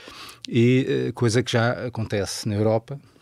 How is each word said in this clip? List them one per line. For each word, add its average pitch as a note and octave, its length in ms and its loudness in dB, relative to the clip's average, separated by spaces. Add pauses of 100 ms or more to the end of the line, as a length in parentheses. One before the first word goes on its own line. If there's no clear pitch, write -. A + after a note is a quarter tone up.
(460)
e, B2+ 640 4
eh, A#2+ 40 -4
coisa A#2+ 300 2
que B2+ 100 -4
já A#2 340 0
acontece A2+ 600 -4
na G#2+ 80 0
Europa, A2 460 0 (220)